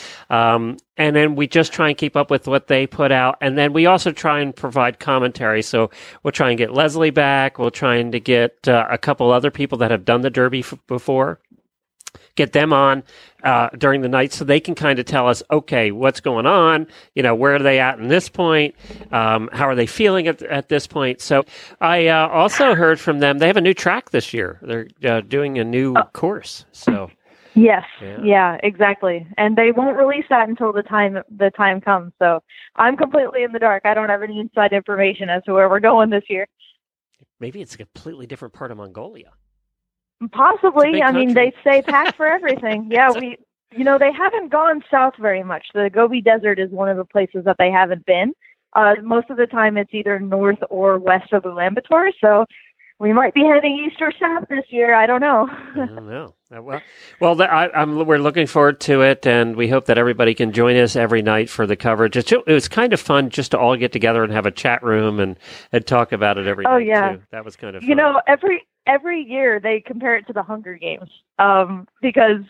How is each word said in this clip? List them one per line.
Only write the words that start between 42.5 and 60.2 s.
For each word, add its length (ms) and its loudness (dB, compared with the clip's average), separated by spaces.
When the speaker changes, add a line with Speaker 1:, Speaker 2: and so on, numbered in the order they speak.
Speaker 1:
<laughs> 0 -
Speaker 2:
Yeah, 180 4
Speaker 1:
It's 80 0
a 20 -6
Speaker 2:
we, 180 -12
you 80 -4
know, 140 2
they 140 4
haven't 400 -4
gone 380 0
south 300 2
very 240 -2
much. 300 -10
The 180 -2
Gobi 300 0
Desert 380 2
is 120 -4
one 180 -4
of 80 -2
the 80 -6
places 400 -4
that 140 0
they 120 4
haven't 340 0
been. 280 0
Uh, 300 4
most 260 -2
of 80 -10
the 100 2
time 300 0
it's 160 -6
either 260 -4
north 380 -2
or 280 0
west 360 -2
of 100 0
Ulaanbaatar. 760 -2
So 260 4
we 140 0
might 220 2
be 80 4
heading 420 2
east 160 -8
or 180 -2
south 300 -4
this 200 -6
year. 260 2
I 100 4
don't 160 0
know. 260 2
<laughs> 120 -20
Speaker 1:
I 120 -6
don't 240 -16
know. 240 -14
Uh, 80 -18
well, 180 -12
well, 160 2
th-, 140 2
I, 260 2
I'm, 320 0
we're 100 4
looking 300 0
forward 340 2
to 200 2
it, 260 2
and 300 2
we 100 0
hope 200 0
that 100 4
everybody 360 2